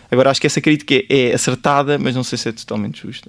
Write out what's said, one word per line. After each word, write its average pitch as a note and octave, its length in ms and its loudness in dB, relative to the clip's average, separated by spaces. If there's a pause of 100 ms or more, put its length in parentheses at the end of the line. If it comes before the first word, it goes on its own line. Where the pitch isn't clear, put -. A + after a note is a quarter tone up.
(100)
Agora, C3 200 4
acho C3 100 -2
que D#3 60 0
essa D3 140 0
crítica D3+ 340 2
é, B2+ 360 2
é - 40 0
acertada, C#3+ 640 0
mas C3 160 -2
não B2+ 80 -2
sei A#2+ 160 -6
se - 100 -6
é A2+ 40 -4
totalmente A2 500 -8
justa. G#2 260 -14